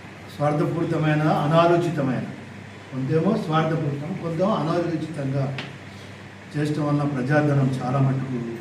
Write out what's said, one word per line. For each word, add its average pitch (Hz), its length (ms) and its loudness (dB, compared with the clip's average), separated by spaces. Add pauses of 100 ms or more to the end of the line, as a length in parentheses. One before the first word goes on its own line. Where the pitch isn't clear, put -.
(360)
స్వార్థపూరితమైన, 151 840 2
అనాలోచితమైన, 151 1000 4 (680)
కొంతేమో 156 540 0
స్వార్థపూరితం, 156 800 0
కొంతేమో 170 320 0
అనాలోచితంగా 151 1000 -2 (1000)
చేయడం 147 300 0
వలన 147 200 2
ప్రజాధనం 135 760 2
చాలా 139 160 2
మటుకు 135 320 2 (300)